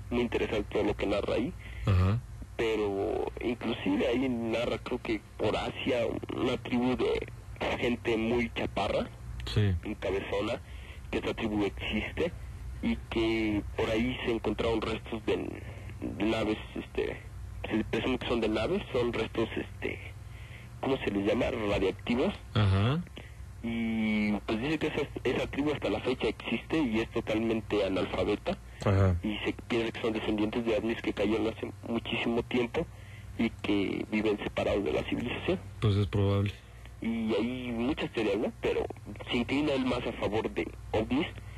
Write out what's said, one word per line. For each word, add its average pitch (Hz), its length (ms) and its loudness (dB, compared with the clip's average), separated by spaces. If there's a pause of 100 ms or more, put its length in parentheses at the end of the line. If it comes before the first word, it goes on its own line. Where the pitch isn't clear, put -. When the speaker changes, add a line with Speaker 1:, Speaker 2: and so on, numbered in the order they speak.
(100)
Speaker 1:
muy 120 120 2
interesante 107 500 0
todo 107 100 2
lo 101 140 2
que - 100 -2
narra 98 280 2
ahí. 123 180 0 (340)
Speaker 2:
Ajá. 95 340 6 (360)
Speaker 1:
Pero 104 840 2
inclusive - 680 0
ahí 131 220 2
narra, 117 500 0
creo 120 240 -4
que 110 180 0 (160)
por 107 200 2
Asia, - 500 0 (300)
una 117 220 2
tribu 123 380 2
de - 300 2 (540)
gente 120 360 2
muy 117 380 2
chaparra, - 540 0 (440)
Speaker 2:
Sí. 101 220 4 (100)
Speaker 1:
muy 107 120 -4
cabezona, 101 640 -2 (500)
que - 80 0
esa - 160 -2
tribu 104 300 0
existe - 680 -2 (500)
y 117 140 2 (160)
que 113 500 2 (160)
por 110 140 0
ahí 120 340 2
se 131 80 0
encontraron 110 500 0
restos 110 440 -4
de, 98 100 2 (640)
de 85 240 -2
naves, 110 340 2 (180)
este, - 400 -4 (520)
se 110 220 0
presume 120 280 0
que - 100 -4
son 120 120 2
de 110 80 2
naves, 113 340 2 (100)
son 120 200 2
restos, 113 440 0
este, - 420 -6 (840)
¿cómo 135 180 0
se - 120 -2
les 101 160 2
llama? 113 240 2
Radiactivos. 110 840 2 (200)
Speaker 2:
Ajá. 104 480 4 (600)
Speaker 1:
Y, 113 720 2 (140)
pues, 110 140 0
dice 151 180 0
que 160 100 0
esa, - 120 -2 (240)
esa 131 260 2
tribu 147 220 0
hasta - 160 -2
la 104 120 0
fecha 123 280 0
existe - 500 -2
y 113 220 4
es 113 100 -2
totalmente 110 720 2
analfabeta. 95 760 0 (260)
Speaker 2:
Ajá. 95 380 6
Speaker 1:
Y 104 160 0
se - 160 -2 (140)
piensa 113 240 2
que - 100 -6
son 117 100 2
descendientes 107 540 0
de 110 100 4
ovnis 113 240 0
que 110 140 -2
cayeron 107 340 2
hace 113 240 -6 (160)
muchísimo 117 540 0
tiempo 123 440 0 (520)
y 226 100 4 (140)
que - 480 2
viven 104 280 2
separados 104 460 0
de 65 80 0
la 58 120 2
civilización. 135 540 0 (220)
Speaker 2:
Pues 101 160 6
es 101 100 4
probable. 101 460 2 (480)
Speaker 1:
Y 113 340 0
hay 123 380 0
muchas 127 400 0
teorías, 104 260 2
¿no? 175 220 0
Pero 90 240 2 (460)
se 127 80 2
inclina 135 340 2
él 131 140 2
más 123 200 0
a 117 60 -2
favor 110 380 0
de - 180 -2 (240)
ovnis 131 340 2 (320)